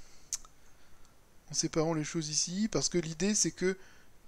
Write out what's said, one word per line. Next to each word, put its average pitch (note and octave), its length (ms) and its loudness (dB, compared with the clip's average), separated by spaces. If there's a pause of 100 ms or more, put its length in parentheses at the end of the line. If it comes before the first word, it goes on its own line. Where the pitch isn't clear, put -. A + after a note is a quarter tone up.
(1500)
en - 40 -8
séparant D#3+ 420 2
les D3+ 80 0
choses D3+ 260 -2
ici, F3 380 2
parce C#3+ 200 2
que F3 120 2
l'idée E3 340 2
c'est E3+ 160 4
que, F#3 260 0 (520)